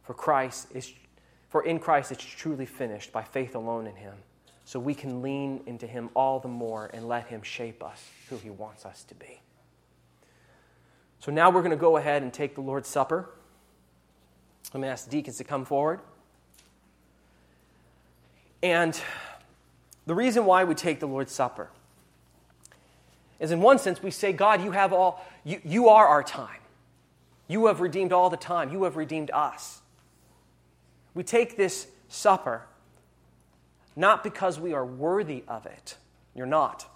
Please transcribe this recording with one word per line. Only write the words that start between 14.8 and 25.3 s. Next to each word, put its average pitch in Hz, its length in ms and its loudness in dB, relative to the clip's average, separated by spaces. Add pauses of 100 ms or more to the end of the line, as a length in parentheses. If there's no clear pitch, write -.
gonna 135 100 -6
ask 123 140 -12
the 120 60 -14
deacons 139 260 -6
to 127 60 -12
come 135 220 -6
forward. 151 340 0 (2750)
And 170 360 2 (1040)
the 165 100 -2
reason 233 300 2
why 185 180 8
we 165 120 0
take 160 240 -4
the 151 80 -6
Lord's 135 240 -6
Supper 123 380 -4 (1700)
is 160 120 -2
in 170 80 0
one 240 200 8
sense 180 220 -4
we 190 100 -6
say, 202 200 -2
"God, 196 320 4
you 202 80 -4
have 190 220 2
all, 180 320 2 (180)